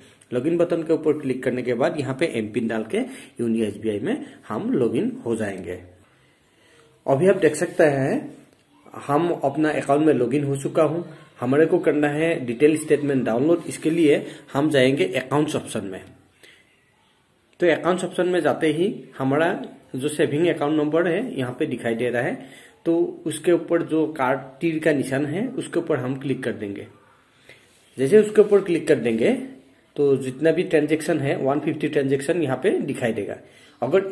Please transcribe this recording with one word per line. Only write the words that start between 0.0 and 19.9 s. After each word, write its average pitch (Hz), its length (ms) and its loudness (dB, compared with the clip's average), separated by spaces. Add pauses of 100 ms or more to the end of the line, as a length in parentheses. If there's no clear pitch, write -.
login 139 260 0
button 170 260 0
के 160 100 2
ऊपर 156 260 0
click 131 240 -2
करने 123 180 0
के 120 120 -2
बाद 156 260 0
यहाँ 131 200 -4
पे 165 160 0
M 107 120 -2
Pin 113 200 -4
डाल 113 180 -2
के 190 120 -4 (420)
यूनो 117 260 0
एसबीआई 101 340 -4
में 170 260 -6 (220)
हम 170 260 -4
login 165 380 0 (140)
हो 117 100 -2
जाएंगे। 92 440 -8 (1300)
अभी 139 220 2
आप 196 100 6
देख 151 180 2
सकते 170 300 0
हैं 147 500 0 (640)
हम 147 380 0
अपना 151 360 0
account 143 340 2
में 151 80 6
login 123 300 0
हो 139 140 -2
चुका 147 260 0
हूँ। 160 200 -2 (360)
हमारे 139 260 4
को 170 140 2
करना 147 300 2
है 156 200 0 (160)
detail 147 320 4
statement 139 480 0
download, 143 420 2
इसके 156 220 -4
लिए 160 360 2 (280)
हम 147 160 2
जाएंगे 135 360 4
accounts 147 500 -2
option 107 300 -6
में। 95 160 -10 (1600)
तो 175 100 4
accounts 180 340 2
option 180 240 -2
में 180 140 2
जाते 151 280 2
ही 175 240 0 (240)
हमारा 147 340 2 (440)